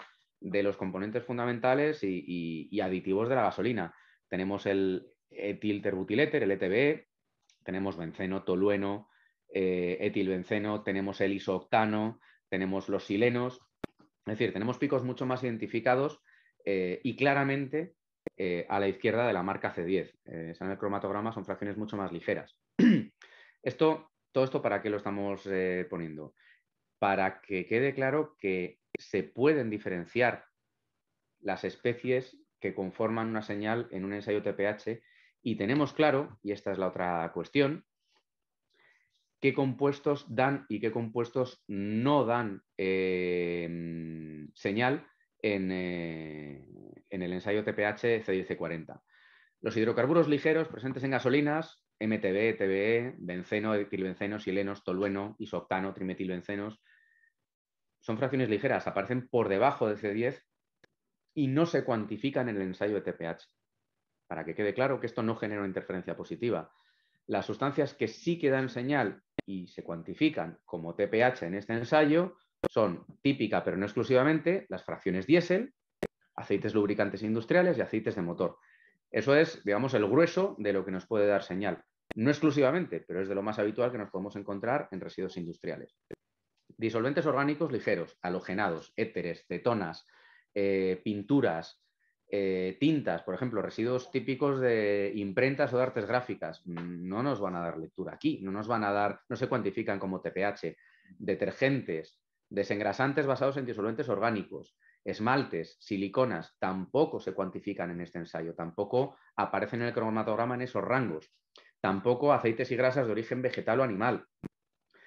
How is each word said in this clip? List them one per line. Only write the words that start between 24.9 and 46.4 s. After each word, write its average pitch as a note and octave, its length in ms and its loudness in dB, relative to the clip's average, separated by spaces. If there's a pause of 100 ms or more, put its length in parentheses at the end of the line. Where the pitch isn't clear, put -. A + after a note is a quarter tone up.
lo G#2 80 0
estamos, G2+ 480 -4
eh, F#2 440 0
poniendo? D#2 440 -8 (640)
Para F#2+ 400 2
que F#2 260 -4
quede C3 280 2
claro C3+ 440 0
que F#2 400 -2 (200)
se - 240 -2
pueden C3 480 2
diferenciar G#2+ 720 -2 (960)
las F#2 220 -4
especies B2 720 -2 (240)
que F#2+ 140 -4
conforman A2 540 -2
una A2 140 -2
señal G#2+ 500 -2
en F#2 120 -4
un G2 80 -2
ensayo G#2 300 0
T G2+ 100 0
P G2 140 0
H G#2+ 360 -4 (380)
y A2+ 140 -2
tenemos C3+ 380 2
claro, D3 500 2
y G2+ 80 -4
esta G2+ 220 -4
es F#2 60 -2
la F#2+ 100 0
otra F2 440 -2
cuestión, C#3 520 0 (1600)
qué C3+ 140 4
compuestos C#3 800 0
dan C3+ 340 2
y G#2+ 120 -4
qué A2 100 0
compuestos A#2+ 800 -2
no A2 560 2
dan, A2+ 380 -2 (140)
eh, E2+ 1800 -2
señal B2 520 0 (340)
en, F#2+ 300 0
eh, D#2+ 960 -6 (420)